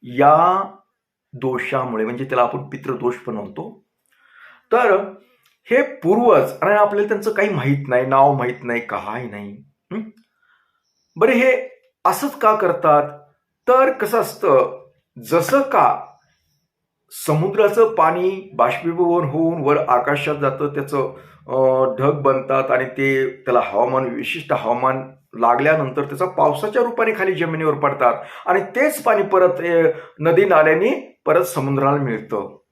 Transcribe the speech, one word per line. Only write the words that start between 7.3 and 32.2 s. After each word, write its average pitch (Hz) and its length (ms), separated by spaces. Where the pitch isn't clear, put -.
काही 208 180
माहीत 139 380
नाही, 127 180
नाव 131 280
माहीत 123 300
नाही, 120 160
काही 110 500
नाही. 101 340
हं? 208 60
बरं, 226 160
हे 254 480
असंच - 320
का 214 180
करतात? 165 480
तर 262 220
कसं 226 300
असतं, 143 600
जसं 170 320
का 180 440
समुद्राचं 208 680
पाणी 180 600
बाष्पीभवन 170 760
होऊन 165 320
वर 143 160
आकाशात 143 580
जातं, 139 320
त्याचं, 143 460
अ, 131 380
ढग 139 260
बनतात 135 500
आणि 127 140
ते, 135 440
त्याला 123 340
हवामान, 127 420
विशिष्ट 120 480
हवामान 127 580
लागल्यानंतर 135 640
त्याचा 143 240
पावसाच्या 196 560
रूपाने 233 300
खाली 196 220
जमिनीवर 160 400
पडतात 135 400
आणि - 140
तेच 302 440
पाणी 208 200
परत, 180 360
अ, 165 300
नदी 165 260
नाल्याने 175 800
परत 160 180
समुद्राला 139 540
मिळतं. 110 600